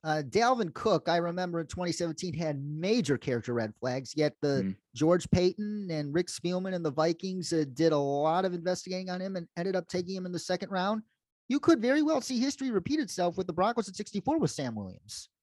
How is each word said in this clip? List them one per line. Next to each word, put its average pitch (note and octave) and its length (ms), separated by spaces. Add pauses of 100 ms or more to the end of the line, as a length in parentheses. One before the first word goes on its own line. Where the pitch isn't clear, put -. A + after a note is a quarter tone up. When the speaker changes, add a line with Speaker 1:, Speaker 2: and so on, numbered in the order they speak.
Speaker 1:
Uh, D#3 180
Dalvin A3 520
Cook, F#3 340
I E3+ 80
remember E3+ 460
in D3+ 60
twenty F3 260
seventeen, E3+ 400
had D3 280
major D#3 560
character A#2+ 360
red A2 260
flags, B2+ 380
yet D3+ 240
the C#3+ 220
Speaker 2:
Hmm. F#2+ 80 (220)
Speaker 1:
George E3 380
Payton G3+ 580
and D3 240
Rick F3+ 140
Spielman F#3 480
and F3 80
the D3+ 80
Vikings, E3+ 640
uh, D#3 100 (100)
did D#3 200
a D3 40
lot C#3+ 460
of F#3 100
investigating F3+ 560
on F3+ 120
him F#3+ 160
and E3+ 180
ended F#3 220
up F3 100
taking F3+ 260
him F#3 120
in F3+ 80
the E3+ 60
second F3+ 300
round. G3 320 (460)
You C#4 140
could D#4 200
very C4+ 200
well D4+ 180
see A#3+ 200
history C4+ 320
repeat A3 280
itself F3+ 380
with F#3 100
the E3+ 60
Broncos G#3 340
at F#3+ 80
sixty-four A3 420
with A3 140
Sam B2 240
Williams. F#2+ 540 (140)